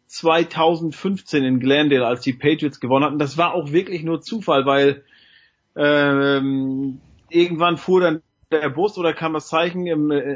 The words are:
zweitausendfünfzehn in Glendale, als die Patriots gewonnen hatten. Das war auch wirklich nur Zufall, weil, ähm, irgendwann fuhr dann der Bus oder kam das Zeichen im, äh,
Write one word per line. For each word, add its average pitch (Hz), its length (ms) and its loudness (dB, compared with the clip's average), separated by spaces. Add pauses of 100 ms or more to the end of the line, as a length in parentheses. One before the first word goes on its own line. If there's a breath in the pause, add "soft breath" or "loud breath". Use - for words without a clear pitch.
zweitausendfünfzehn 165 1400 0
in 131 160 2
Glendale, 139 460 4
als 123 160 -2
die 135 100 -2
Patriots 147 480 -2
gewonnen 135 240 2
hatten. 147 140 -2
Das 139 180 -4
war 170 160 2
auch 160 180 -4
wirklich 180 320 -2
nur 160 200 -4
Zufall, 170 420 -2
weil, 139 380 2 (720 soft breath)
ähm, 139 1200 0 (300)
irgendwann 170 480 0
fuhr 185 240 0
dann 160 220 0 (280)
der 151 200 0
Bus 185 280 -4
oder 165 140 0
kam 160 220 -4
das 151 120 -6
Zeichen 175 400 -2
im, 151 240 0
äh, 143 260 -2